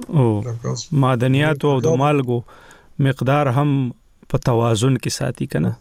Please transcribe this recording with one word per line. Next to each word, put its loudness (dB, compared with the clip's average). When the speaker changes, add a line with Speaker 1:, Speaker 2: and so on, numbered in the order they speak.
Speaker 1:
او. 2
Speaker 2:
لکه -8
اوس -8
Speaker 1:
معدنیاتو 2
او 0
د -2
Speaker 2:
دا 2
Speaker 1:
مالګو 0
مقدار 0
هم 0
په -2
توازن 2
کې -4
ساتي -6
که -4
نه؟ -2